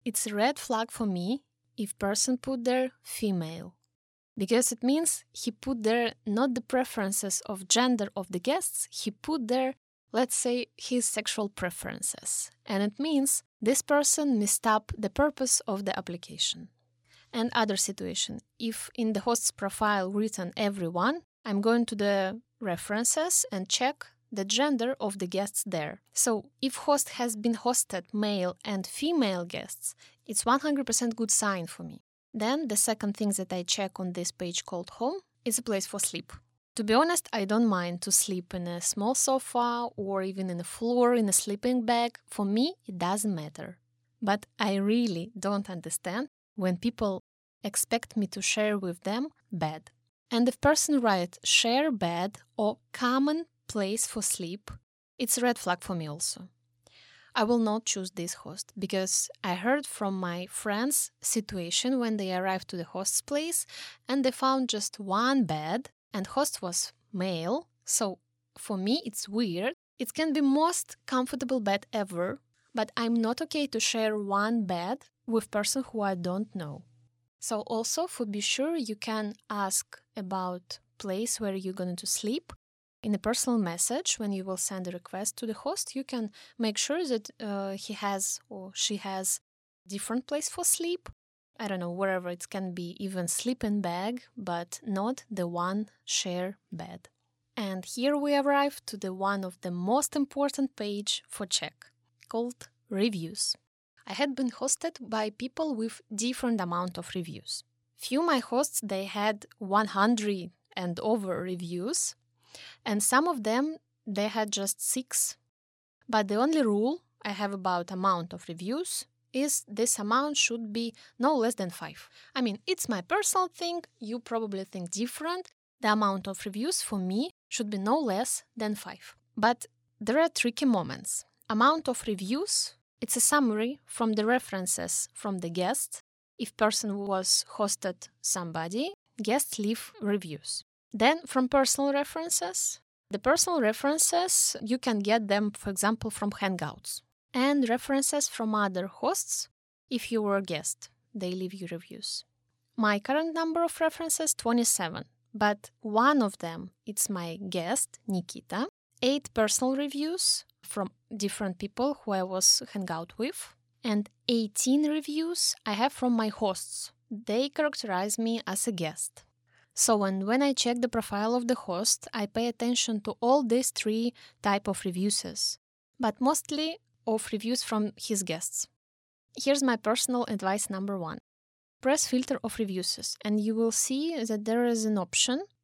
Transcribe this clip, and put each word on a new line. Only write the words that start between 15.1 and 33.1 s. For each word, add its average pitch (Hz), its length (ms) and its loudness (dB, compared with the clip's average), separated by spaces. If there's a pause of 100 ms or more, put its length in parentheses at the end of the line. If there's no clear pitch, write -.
purpose 285 580 2
of 202 160 -2
the 196 140 -2
application. 170 680 -4 (680)
And 233 180 0
other 208 240 2
situation, - 640 -4 (180)
if - 360 -6
in 220 180 0
the 202 80 0
host's - 300 0
profile 196 600 0
written 208 460 -2
everyone, 196 640 0 (240)
I'm 202 160 0
going 233 260 4
to 233 80 -4
the 202 460 2 (180)
references 226 960 0
and 190 160 -4
check - 380 0 (260)
the 196 120 -2
gender 254 540 2
of 202 200 -2
the 190 80 -2
guests 196 380 -2
there. 165 360 -4 (140)
So 226 320 2 (160)
if 262 140 0
host - 340 2
has 240 260 -2
been 226 180 2
hosted 220 580 0
male 202 520 0
and 196 220 -4
female 240 580 0
guests, - 500 -8 (300)
it's - 220 -2
one 262 140 4
hundred 285 260 0
percent 233 280 0
good 226 160 0
sign 190 360 2
for - 180 -12
me. - 160 -14 (340)
Then 254 320 0
the 214 100 0
second 214 400 2